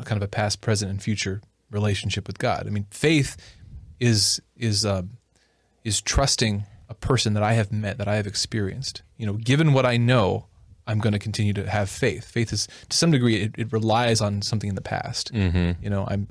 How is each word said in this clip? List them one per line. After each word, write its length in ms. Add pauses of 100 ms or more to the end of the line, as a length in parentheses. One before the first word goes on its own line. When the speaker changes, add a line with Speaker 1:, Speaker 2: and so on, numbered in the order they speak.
Speaker 1:
kind 180
of 20
a 60
past, 320
present, 300
and 120
future 380 (300)
relationship 560
with 120
God. 280
I 40
mean, 200
faith 460 (640)
is, 420 (160)
is, 280
uh, 180 (840)
is 160
trusting 640 (240)
a 60
person 400
that 80
I 120
have 180
met, 260
that 100
I 80
have 100
experienced. 760 (140)
You 100
know, 80
given 380
what 140
I 100
know, 500 (400)
I'm 120
gonna 200
continue 360
to 160
have 180
faith. 360
Faith 280
is, 160 (200)
to 80
some 140
degree, 260
it, 200
it 160
relies 480
on 220
something 260
in 60
the 80
past. 500
Speaker 2:
Mm-hmm. 500
Speaker 1:
You 80
know, 180
I'm, 220